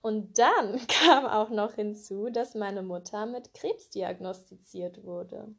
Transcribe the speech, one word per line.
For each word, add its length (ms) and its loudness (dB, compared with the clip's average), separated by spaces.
Und 360 0
dann 480 4
<laughs> 0 -
kam 400 6
auch 220 2
noch 260 -2
hinzu, 540 -6
dass 260 -4
meine 280 -6
Mutter 420 -8
mit 300 -10
Krebs 360 -8
diagnostiziert 1120 -10
wurde. 540 -12